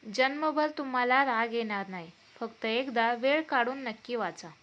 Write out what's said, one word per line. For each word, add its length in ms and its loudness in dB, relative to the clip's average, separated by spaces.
जन्मभर 720 0
तुम्हाला 480 2
राग 280 0
येणार 340 -2
नाही. 220 -10
फक्त 260 -8
एकदा 480 2
वेळ 280 2
काढून 360 0
नक्की 380 -8
वाचा. 320 -4